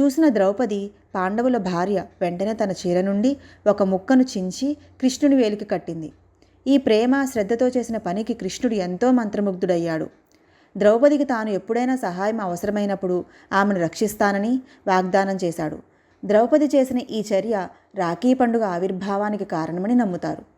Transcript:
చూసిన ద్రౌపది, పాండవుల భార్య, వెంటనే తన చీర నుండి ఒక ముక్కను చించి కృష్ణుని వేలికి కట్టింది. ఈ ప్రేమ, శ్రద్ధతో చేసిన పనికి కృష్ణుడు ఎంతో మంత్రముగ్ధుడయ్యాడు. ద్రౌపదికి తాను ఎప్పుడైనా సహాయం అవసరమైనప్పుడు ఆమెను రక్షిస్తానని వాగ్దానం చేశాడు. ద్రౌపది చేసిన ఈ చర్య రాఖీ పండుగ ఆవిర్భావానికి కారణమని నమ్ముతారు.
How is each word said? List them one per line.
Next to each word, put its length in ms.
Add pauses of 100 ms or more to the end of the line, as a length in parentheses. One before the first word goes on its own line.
చూసిన 280
ద్రౌపది, 600 (240)
పాండవుల 420
భార్య, 480 (160)
వెంటనే 320
తన 180
చీర 300
నుండి 360 (300)
ఒక 160
ముక్కను 400
చించి 540 (240)
కృష్ణుని 360
వేలికి 280
కట్టింది. 480 (540)
ఈ 100
ప్రేమ, 480
శ్రద్ధతో 440
చేసిన 280
పనికి 380
కృష్ణుడు 400
ఎంతో 360
మంత్రముగ్ధుడయ్యాడు. 960 (680)
ద్రౌపదికి 480
తాను 260
ఎప్పుడైనా 460
సహాయం 440
అవసరమైనప్పుడు 840 (280)
ఆమెను 280
రక్షిస్తానని 840 (240)
వాగ్దానం 580
చేశాడు. 340 (460)
ద్రౌపది 400
చేసిన 340
ఈ 260 (100)
చర్య 340 (260)
రాఖీ 400
పండుగ 300
ఆవిర్భావానికి 800
కారణమని 500
నమ్ముతారు. 480 (160)